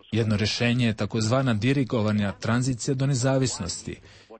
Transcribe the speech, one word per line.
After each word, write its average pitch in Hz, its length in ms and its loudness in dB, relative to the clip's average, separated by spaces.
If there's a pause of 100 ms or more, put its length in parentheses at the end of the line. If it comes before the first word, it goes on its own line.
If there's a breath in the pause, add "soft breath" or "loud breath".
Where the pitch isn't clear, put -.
(100)
Jedno 110 260 2
rješenje 120 480 0
je 110 80 2
takozvana 113 600 0
dirigovana 107 800 0
tranzicija 123 640 -2
do 135 100 0
nezavisnosti. 131 920 -2 (400 loud breath)